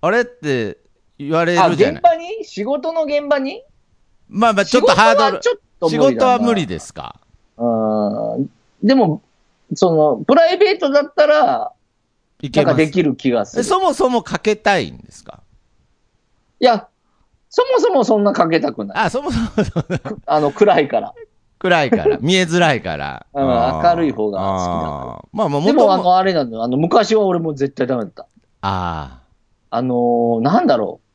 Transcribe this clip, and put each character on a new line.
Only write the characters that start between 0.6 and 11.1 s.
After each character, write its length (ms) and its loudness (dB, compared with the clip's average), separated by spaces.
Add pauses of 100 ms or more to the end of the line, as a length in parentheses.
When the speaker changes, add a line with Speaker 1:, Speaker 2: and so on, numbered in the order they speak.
Speaker 1:
言 140 -8
わ 140 2
れ 80 0
る 40 2 (180)
じ 80 4
ゃ 80 2
な 20 -6
い。 20 -8
Speaker 2:
あ、 20 -14
現 60 -18
場 120 6
に？ 300 -10
仕 180 -10
事 300 -4
の 120 -2
現 220 -4
場 120 0
に？ 240 -8 (640)
Speaker 1:
ま 200 0
あ 40 0
ま 80 0
あ、 40 2
ち 120 2
ょ 40 4
っ 20 -2
と 80 4
ハ 220 6
ー 40 4
ド 140 2
ル。 100 -6
Speaker 2:
仕 80 0
事 0 -
は 0 -
ち 0 -
ょ 60 0
っ 40 -18 (200)
と 100 0
無 0 -
理 80 -2
だ 0 -
な。 140 6
Speaker 1:
仕 40 0
事 100 2
は 220 4
無 60 2
理 140 -2
で 100 -8
す 160 -16
か？ 260 -16 (380)
Speaker 2:
う 840 -2
ん。 100 -4 (340)
で 100 4
も、 300 0 (500)
そ 220 2
の、 320 2
プ 80 4
ラ 160 4
イ 80 -2
ベ 140 4
ー 40 -4
ト 140 -2
だ 100 2
っ 140 -6